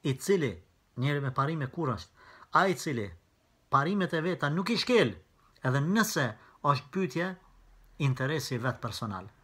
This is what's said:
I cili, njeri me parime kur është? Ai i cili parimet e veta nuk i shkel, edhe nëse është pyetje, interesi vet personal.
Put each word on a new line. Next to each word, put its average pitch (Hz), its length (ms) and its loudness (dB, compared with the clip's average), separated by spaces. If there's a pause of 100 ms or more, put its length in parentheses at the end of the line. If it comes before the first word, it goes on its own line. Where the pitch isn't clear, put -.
I 131 40 2 (120)
cili, 160 280 2 (440)
njeri 143 240 0
me 135 120 -4
parime 143 400 -2
kur 147 220 -2
është? - 300 -16 (340)
Ai 190 120 4
i 170 60 0
cili 117 300 -4 (640)
parimet 175 400 2
e 160 80 2
veta 151 280 0
nuk 180 200 -2
i 226 80 2
shkel, 170 380 4 (500)
edhe 135 160 2
nëse 180 440 2 (440)
është 139 240 0
pyetje, 185 360 -2 (760)
interesi 135 560 0
vet 123 200 -2
personal. 104 480 -6 (140)